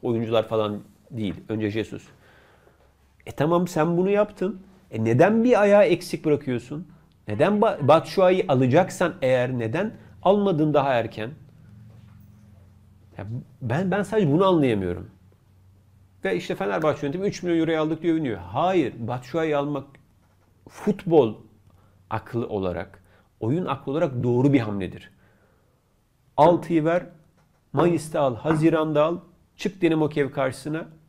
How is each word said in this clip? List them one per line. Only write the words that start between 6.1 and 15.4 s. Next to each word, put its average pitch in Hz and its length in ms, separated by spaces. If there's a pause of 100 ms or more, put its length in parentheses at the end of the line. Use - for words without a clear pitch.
bırakıyorsun? 147 600 (400)
Neden 131 260
Ba-, 208 340
Batshuayi'yi 185 600
alacaksan 156 760
eğer 127 380
neden 151 340 (300)
almadın 185 500
daha 139 200
erken? 113 360 (1900)
Ya 101 80 (360)
ben, 147 300
ben 202 120
sadece 202 280
bunu 170 140
anlayamıyorum. 107 640 (1120)